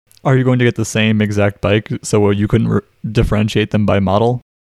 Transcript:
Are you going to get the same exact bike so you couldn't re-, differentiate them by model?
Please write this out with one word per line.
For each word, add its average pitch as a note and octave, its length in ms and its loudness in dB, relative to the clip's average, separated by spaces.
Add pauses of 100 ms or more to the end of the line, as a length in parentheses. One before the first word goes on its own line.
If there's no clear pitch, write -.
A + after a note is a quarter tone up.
(240)
Are C3+ 140 2
you B2+ 60 0
going B2+ 160 2
to B2 60 2
get A#2 100 0
the A2 100 -4
same A2 360 0
exact G2+ 400 -2
bike G#2 280 -2 (140)
so G#2 260 2
you G#2 180 0
couldn't A2+ 200 0
re-, A2 140 0 (300)
differentiate G#2+ 600 0
them G#2+ 160 0
by G2 120 2
model? G#2+ 400 0 (320)